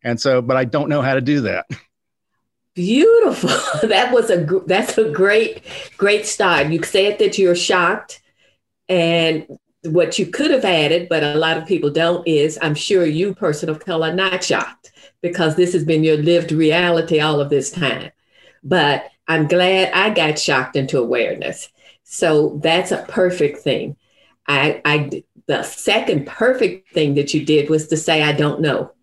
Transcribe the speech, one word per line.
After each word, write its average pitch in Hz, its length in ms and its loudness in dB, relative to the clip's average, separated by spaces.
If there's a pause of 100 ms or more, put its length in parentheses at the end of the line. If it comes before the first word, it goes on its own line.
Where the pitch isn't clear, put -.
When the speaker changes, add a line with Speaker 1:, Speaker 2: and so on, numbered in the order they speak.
Speaker 1:
And 120 160 -2
so, 127 220 2
but 127 160 0
I 131 80 2
don't 147 240 -2
know 147 140 0
how 135 100 0
to 131 80 0
do 143 200 0
that. 92 260 -4 (1040)
Speaker 2:
Beautiful. 285 800 4 (320)
<laughs> 220 40 0
That 214 240 2
was 233 200 2
a 175 120 2
gr-, 180 220 -2
that's 185 320 0
a 214 140 2
great, 202 500 0 (340)
great 208 300 0
start. 156 460 0
You 165 100 -2
said 208 380 0
that 202 180 0
you're 180 160 4
shocked, 180 680 -2 (680)
and 165 560 0 (380)
what 160 340 0
you 185 80 0
could 294 240 -2
have 262 160 2
added, 170 420 0
but 160 140 0
a 147 140 -2
lot 160 220 0
of 156 100 -10
people 147 240 0
don't, 170 360 0
is, 156 360 0
"I'm 151 100 0
sure 180 320 0
you, 175 300 -2
person 160 340 -4
of 156 160 -8
color, 160 220 -2
are 160 60 -4
not 185 300 -2
shocked - 480 -6 (300)
because 175 340 -2
this 175 180 2
has 156 120 0
been 156 180 2
your 156 140 4
lived 170 340 2
reality 165 680 2
all 151 200 2
of 143 120 -2
this 135 180 0
time. 139 400 -6 (540)
But 143 420 0 (220)
I'm 156 200 0
glad 185 460 2
I 196 160 2
got 156 300 0
shocked 135 360 -2
into 139 220 -2
awareness." - 720 -4 (360)
So 151 580 0
that's 175 280 0
a - 160 -6
perfect 180 520 0
thing. 143 380 -4 (500)
I, 143 360 0
I, 147 400 -2 (220)
the 131 160 -2
second 196 640 -2
perfect 233 680 -2
thing 147 220 0
that 143 220 0
you 139 100 -2
did 147 240 2
was 156 200 0
to 160 80 0
say, 156 260 0
"I 151 80 0
don't 147 300 -2
know." 143 420 -2